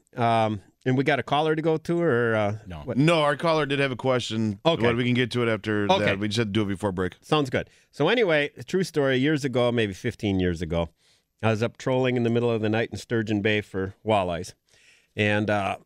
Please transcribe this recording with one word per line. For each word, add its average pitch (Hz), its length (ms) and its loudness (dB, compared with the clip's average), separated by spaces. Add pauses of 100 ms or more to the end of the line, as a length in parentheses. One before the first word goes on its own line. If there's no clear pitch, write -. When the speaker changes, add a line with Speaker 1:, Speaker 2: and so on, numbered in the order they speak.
(160)
Speaker 1:
um, 113 460 2 (240)
and 127 120 2
we 139 60 2
got 139 160 0
a 117 40 -4
caller 156 320 0
to 160 60 -4
go 160 160 0
to, 170 240 -2
or, 120 340 2
uh, 104 220 0 (100)
Speaker 2:
No. 87 160 -12
Speaker 1:
what? 92 140 -6
Speaker 3:
No, 156 240 4
our 147 140 0
caller 160 300 -2
did 139 140 -2
have 139 120 0
a 123 60 -6
question. 113 680 -2
Speaker 1:
Okay. 165 160 2
Speaker 3:
But 120 140 2
we 123 100 0
can 123 80 2
get 123 180 0
to 120 120 -2
it 117 60 0
after 107 420 0
Speaker 1:
Okay. 101 140 2
Speaker 3:
that. 98 140 0
We 107 80 -2
just 107 100 -4
had 117 100 0
to 101 40 -6
do 110 120 2
it 98 40 -2
before 98 240 -2
break. 90 300 -4
Speaker 1:
Sounds 147 280 0
good. 98 200 -4 (220)
So 147 180 0
anyway, 170 480 2
a 127 60 -14
true 185 200 -2
story. 135 340 0
Years 139 280 0
ago, 120 260 2
maybe 110 220 0
fifteen 101 460 -2
years 90 220 0
ago, 85 280 -2 (520)
I 113 100 2
was 107 100 0
up 117 160 -4
trolling 127 400 0
in 120 60 0
the 117 60 2
middle 120 220 2
of 113 100 -2
the 107 80 0
night 110 220 0
in 104 60 -12
Sturgeon 110 440 -2
Bay 107 200 2
for 98 340 -6 (100)
walleyes. 92 480 0 (640)
And, 104 340 2
uh, 98 360 0